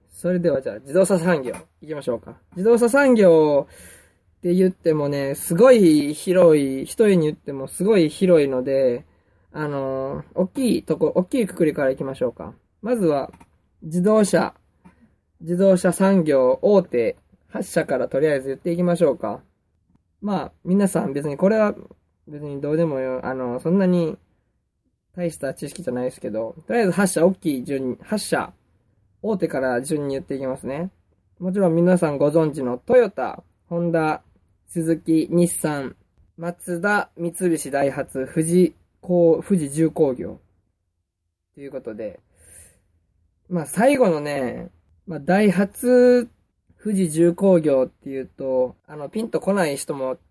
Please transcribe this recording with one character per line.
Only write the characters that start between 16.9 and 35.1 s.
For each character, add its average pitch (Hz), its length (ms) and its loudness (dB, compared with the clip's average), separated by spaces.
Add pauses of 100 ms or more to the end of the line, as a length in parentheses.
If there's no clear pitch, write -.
八 214 140 -8
社 - 220 -2
か 131 140 -2
ら 123 80 -2
と 135 120 -2
り 156 80 2
あ 147 80 2
え 131 60 -2
ず 135 60 -10
言 135 100 -6
っ - 20 -20
て 175 120 -6
い 170 60 -2
き 180 60 0
ま 175 120 2
し 170 100 2
ょ 139 60 2
う 120 60 -4
か。 107 240 -8 (800)
ま 196 160 -4
あ、 143 140 -6 (140)
皆 190 220 2
さ 165 180 -2
ん 135 80 -6
別 143 140 -4
に 143 100 -6
こ 185 120 2
れ 220 80 2
は 208 180 0 (540)
別 147 140 -14
に 143 180 -10
ど 143 100 -4
う 156 60 0
で 170 80 2
も 139 140 -4
よ、 131 260 -6
あ 131 80 -6
の、 127 260 -6
そ 165 120 -2
ん 196 80 4
な 185 80 2
に 175 300 0 (1000)
大 175 160 -4
し - 60 -16
た 135 160 -8
知 - 140 -12
識 156 140 -14
じ 127 80 -8
ゃ 123 40 -6
な 123 80 -6
い 127 40 -4
で 131 60 -4
す - 100 -20
け - 80 -10
ど、 - 260 -8 (120)
と 214 60 -4
り 240 60 0
あ 226 40 2
え - 20 2
ず 180 60 2
八 185 220 0
社 160 120 2
大 190 80 2
き 143 260 -4
い 123 40 -10
順 135 260 -6
に、 - 120 -8
八 - 180 -6
社 - 340 -6 (680)
大 214 160 -4
手 165 100 -4
か 139 120 -6
ら 127 220 -2
順 143 260 -4
に 139 60 -6
言 135 80 -8
っ - 20 -18
て 139 120 -10
い 131 40 -10
き 135 60 -10
ま 131 120 -6
す 117 100 -14
ね。 156 240 -8 (480)
も 180 120 -6
ち 202 80 -4
ろ 185 100 2
ん 165 60 0
皆 175 220 4
さ 165 140 0
ん 139 60 -6
ご 143 120 2
存 156 220 2
知 143 120 -8
の 123 140 -4
ト 240 180 -2
ヨ 233 140 6
タ、 - 340 -8 (240)
ホ 170 140 -6
ン 170 100 -2
ダ、 156 300 -2 (460)
ス 165 160 -6
ズ 160 140 0
キ、 160 340 0